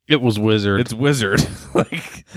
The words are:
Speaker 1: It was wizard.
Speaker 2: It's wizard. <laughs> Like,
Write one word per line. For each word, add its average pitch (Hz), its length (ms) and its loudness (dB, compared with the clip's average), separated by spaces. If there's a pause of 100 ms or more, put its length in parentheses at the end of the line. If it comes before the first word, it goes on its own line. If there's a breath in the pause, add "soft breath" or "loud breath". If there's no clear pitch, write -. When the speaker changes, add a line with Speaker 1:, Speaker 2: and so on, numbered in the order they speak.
Speaker 1:
It 143 140 4
was 113 160 2
wizard. 107 420 2
Speaker 2:
It's 120 140 -4
wizard. 117 520 0
<laughs> - 280 -12
Like, - 500 -4 (120)